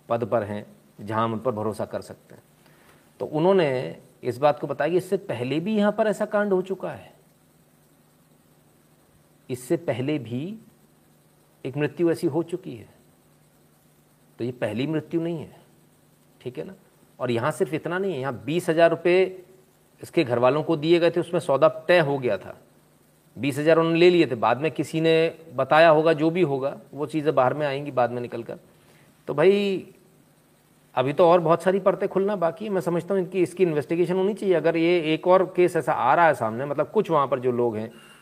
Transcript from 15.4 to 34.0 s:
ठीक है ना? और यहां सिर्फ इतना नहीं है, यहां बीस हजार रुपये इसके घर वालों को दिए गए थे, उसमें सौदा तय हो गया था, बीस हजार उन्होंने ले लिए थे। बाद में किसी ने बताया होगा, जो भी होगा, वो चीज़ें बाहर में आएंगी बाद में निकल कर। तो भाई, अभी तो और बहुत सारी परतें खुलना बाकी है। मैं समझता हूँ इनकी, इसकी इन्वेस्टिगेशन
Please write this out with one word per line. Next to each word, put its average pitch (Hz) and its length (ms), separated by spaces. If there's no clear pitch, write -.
ठीक 127 180
है 165 60
ना? 185 100
और 127 100
यहां 120 220
सिर्फ 156 220
इतना 160 240
नहीं 196 140
है, 131 80
यहां 135 140
बीस 165 240
हजार 165 220
रुपये 180 520
इसके - 220
घर 120 140
वालों 135 240
को 165 140
दिए 165 220
गए 165 120
थे, 170 100
उसमें 170 200
सौदा 143 280
तय 175 300
हो 143 200
गया 113 200
था, - 200
बीस 131 200
हजार 160 200
उन्होंने 165 200
ले 180 120
लिए 170 160
थे। 127 80
बाद 110 240
में 151 120
किसी 160 300
ने 160 440
बताया 151 340
होगा, 156 240
जो 156 180
भी 180 120
होगा, 139 380
वो 143 120
चीज़ें 151 280
बाहर 135 200
में 147 120
आएंगी 143 240
बाद 123 200
में 123 120
निकल 117 200
कर। - 160
तो 151 80
भाई, 196 600
अभी 131 180
तो 170 160
और 180 120
बहुत 165 220
सारी 190 180
परतें 196 280
खुलना 196 280
बाकी 170 280
है। 214 60
मैं 185 100
समझता 170 340
हूँ 190 80
इनकी, 180 200
इसकी 170 200
इन्वेस्टिगेशन 170 540